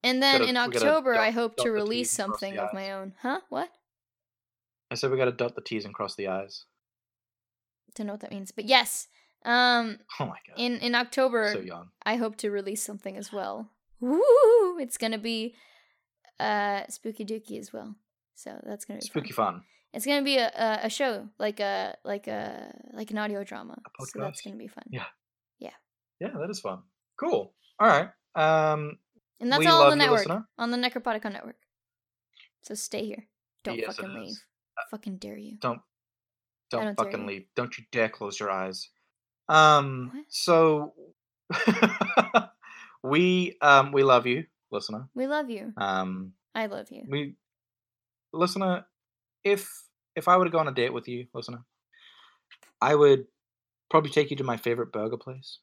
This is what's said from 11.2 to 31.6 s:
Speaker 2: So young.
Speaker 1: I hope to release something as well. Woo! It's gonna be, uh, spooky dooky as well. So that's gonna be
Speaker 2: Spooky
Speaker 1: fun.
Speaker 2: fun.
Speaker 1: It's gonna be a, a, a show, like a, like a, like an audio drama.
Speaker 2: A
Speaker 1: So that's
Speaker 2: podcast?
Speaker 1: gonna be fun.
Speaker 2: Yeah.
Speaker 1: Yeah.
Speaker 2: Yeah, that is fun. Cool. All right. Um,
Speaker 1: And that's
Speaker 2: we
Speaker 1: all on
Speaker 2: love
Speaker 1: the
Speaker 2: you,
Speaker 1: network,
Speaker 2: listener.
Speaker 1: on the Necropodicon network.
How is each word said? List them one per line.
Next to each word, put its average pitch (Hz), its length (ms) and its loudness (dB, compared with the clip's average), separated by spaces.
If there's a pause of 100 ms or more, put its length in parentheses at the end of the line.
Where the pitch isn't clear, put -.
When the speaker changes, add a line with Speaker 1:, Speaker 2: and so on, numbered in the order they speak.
Speaker 2:
So 202 80 -4
young. 185 300 -14 (160)
Speaker 1:
I 214 100 0
hope 226 220 -4
to 214 140 -4
release 202 300 -6
something 196 360 -10
as 202 160 -14
well. 202 360 -8 (300)
Woo! 440 800 6
It's 254 180 -8
gonna 226 220 -2
be, 226 360 -6 (840)
uh, 208 480 -2
spooky 220 380 -10
dooky 220 340 -10
as 208 140 -16
well. 220 220 -14 (420)
So - 280 -16
that's 208 180 -12
gonna - 160 -14
be - 60 -14
Speaker 2:
Spooky - 260 -8
Speaker 1:
fun. 208 220 0
Speaker 2:
fun. 180 100 -14 (300)
Speaker 1:
It's 220 120 -8
gonna 285 160 0
be 277 140 0
a, 233 140 2
a, 220 380 -2
a - 20 -2
show, 214 400 -4 (100)
like 214 220 -4
a, 196 420 -4
like 202 240 -8
a, - 500 -10 (140)
like 220 200 -12
an 214 60 -6
audio 208 280 -6
drama. - 400 -16
Speaker 2:
A - 200 -16
Speaker 1:
So - 140 -14
that's 202 220 -10
Speaker 2:
podcast? - 20 -20
Speaker 1:
gonna - 140 -16
be - 100 -16
fun. - 220 -20
Speaker 2:
Yeah. 127 160 -12 (520)
Speaker 1:
Yeah. - 120 -14 (500)
Speaker 2:
Yeah, 202 180 -10
that 160 120 -8
is 208 100 -10
fun. 92 200 -10 (380)
Cool. 277 360 -4 (260)
All 214 80 6
right. 175 220 4 (260)
Um, 156 640 2 (400)
Speaker 1:
And 240 140 -4
that's 285 80 4
Speaker 2:
we 320 60 6
Speaker 1:
all 330 80 8
on 330 80 8
Speaker 2:
love 285 80 12
Speaker 1:
the 302 40 4
Speaker 2:
you, 294 60 4
Speaker 1:
network, 240 260 6
Speaker 2:
listener. 202 200 -4 (100)
Speaker 1:
on 233 140 -4
the 240 60 -2
Necropodicon 240 540 -4
network. - 240 -14 (1080)